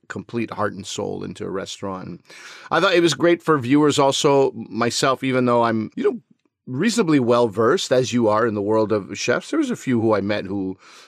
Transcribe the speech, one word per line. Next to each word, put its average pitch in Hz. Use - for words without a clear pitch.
complete 110
heart 104
and 95
soul 98
into 95
a 92
restaurant. 92
I 160
thought 185
it 175
was 170
great 170
for 156
viewers 143
also, 139
myself, 120
even 127
though 120
I'm, 113
you 220
know, 320
reasonably 160
well 120
versed, 113
as 127
you 120
are, 107
in 110
the 104
world 107
of 98
chefs. 131
There 302
was 285
a 233
few 123
who 110
I 98
met 104
who, 95